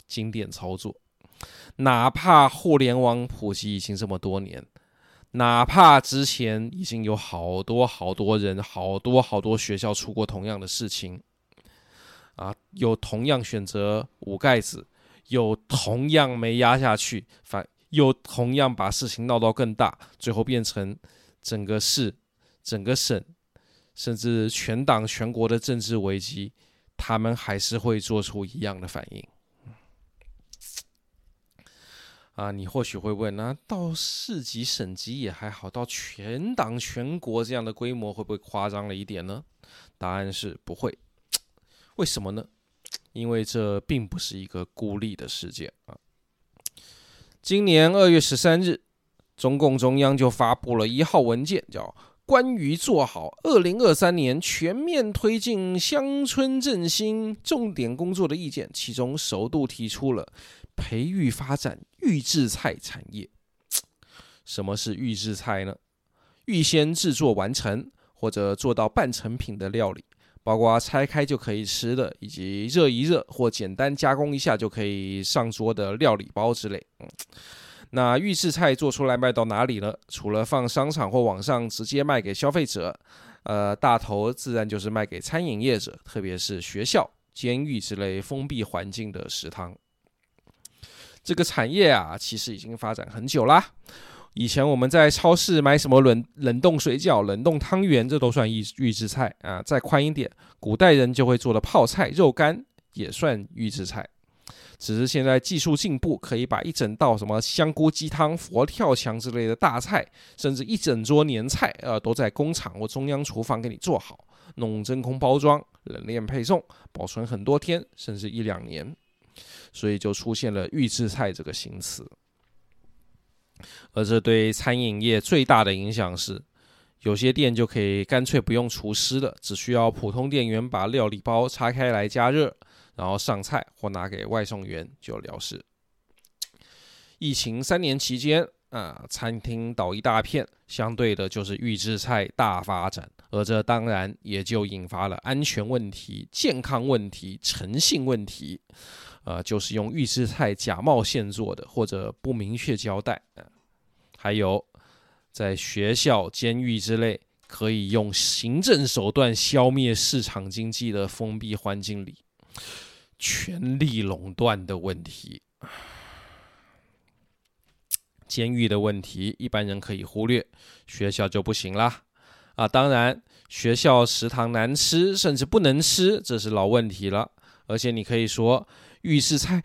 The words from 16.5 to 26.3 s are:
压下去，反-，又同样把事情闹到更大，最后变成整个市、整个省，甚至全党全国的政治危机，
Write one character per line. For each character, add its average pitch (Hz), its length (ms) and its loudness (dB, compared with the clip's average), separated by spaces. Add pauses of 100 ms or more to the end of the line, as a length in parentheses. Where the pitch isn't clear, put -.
压 123 220 6
下 117 180 4
去， - 280 -6 (180)
反-， - 240 -8 (220)
又 143 220 6
同 123 440 -2
样 135 180 2
把 98 160 -2
事 120 180 -4
情 117 200 -6
闹 123 100 4
到 113 160 4
更 113 220 -2
大， - 200 2 (220)
最 - 160 -2
后 110 100 2
变 123 200 0
成 101 340 -6 (460)
整 107 200 -6
个 107 160 -2
市、 107 360 0 (480)
整 104 200 -6
个 120 120 2
省， - 280 -2 (720)
甚 - 220 -6
至 110 340 0
全 113 340 -4
党 120 220 4
全 110 260 -4
国 113 160 0
的 113 120 2
政 120 200 -4
治 113 180 -2
危 98 220 -2
机， 101 320 -10 (440)